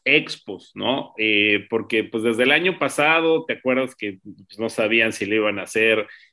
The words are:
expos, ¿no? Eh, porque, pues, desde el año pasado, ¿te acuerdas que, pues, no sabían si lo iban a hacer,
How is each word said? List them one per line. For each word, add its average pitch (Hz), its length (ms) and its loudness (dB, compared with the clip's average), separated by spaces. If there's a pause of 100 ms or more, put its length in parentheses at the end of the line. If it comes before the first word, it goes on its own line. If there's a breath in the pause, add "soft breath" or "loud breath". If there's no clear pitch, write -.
expos, - 680 -2
¿no? 113 420 -4
Eh, 104 540 2
porque, 110 320 0
pues, 110 220 -4
desde 117 180 2
el 127 80 4
año 170 300 0
pasado, 160 640 2
¿te - 80 -4
acuerdas 127 420 -2
que, 101 300 -10
pues, 101 340 -20
no 113 100 -4
sabían 113 440 0
si 107 120 -6
lo 104 120 -2
iban 104 240 0
a - 20 -8
hacer, 110 460 0 (240 loud breath)